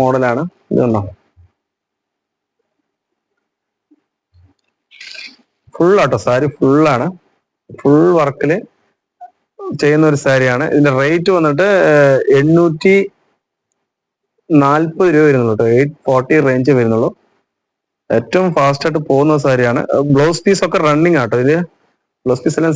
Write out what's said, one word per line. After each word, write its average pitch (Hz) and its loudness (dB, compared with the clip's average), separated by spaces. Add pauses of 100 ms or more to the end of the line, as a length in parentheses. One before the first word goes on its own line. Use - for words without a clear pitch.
മോഡലാണ്. 127 -2 (280)
ഇത് - 0
കണ്ടോ, 110 -2 (4000)
ഫുൾ 175 2
ആട്ടോ, 131 -2
സാരി 135 0 (120)
ഫുൾ 139 2 (180)
ആണ്, 127 -4 (720)
ഫുൾ 143 2 (200)
വർക്കില് 143 -2 (1200)
ചെയ്യുന്ന 151 2
ഒരു 139 -4
സാരിയാണ്. 131 0 (120)
ഇതിന്റെ 147 2
റേറ്റ് 170 -2 (100)
വന്നിട്ട്, 156 0 (220)
ഏഹ്, 143 4 (220)
എണ്ണൂറ്റി 170 2 (1700)
നാൽപത് 165 0
രൂപ 151 4
വരുന്നുള്ളൂ 120 0
ട്ടോ, 117 2 (120)
എയ്റ്റ് 147 0 (120)
ഫോർട്ടി 127 0 (120)
റേഞ്ച് 131 0
വരുന്നുള്ളൂ. 113 0 (1080)
ഏറ്റവും 180 -2
ഫാസ്റ്റ് 139 0
ആയിട്ട് 160 -4
പോകുന്ന 147 2
സാരിയാണ്. 123 0 (340)
ബ്ലൗസ് 160 0
പീസ് 196 0
ഒക്കെ 175 -4
റണ്ണിങ് 156 2
ആട്ടോ, 117 -2
ഇത് 147 2 (680)
ബ്ലൗസ് 127 -2
പീസ് 156 -2
എല്ലാം 160 -2